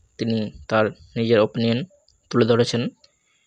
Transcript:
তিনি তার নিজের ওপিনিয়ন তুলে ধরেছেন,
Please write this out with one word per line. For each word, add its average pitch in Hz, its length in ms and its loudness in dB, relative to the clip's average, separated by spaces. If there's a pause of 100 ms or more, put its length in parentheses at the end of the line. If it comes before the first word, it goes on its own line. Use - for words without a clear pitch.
(180)
তিনি 113 320 -4 (180)
তার 110 180 2 (300)
নিজের 113 240 2
ওপিনিয়ন 117 440 0 (460)
তুলে 117 140 2
ধরেছেন, 120 440 0 (580)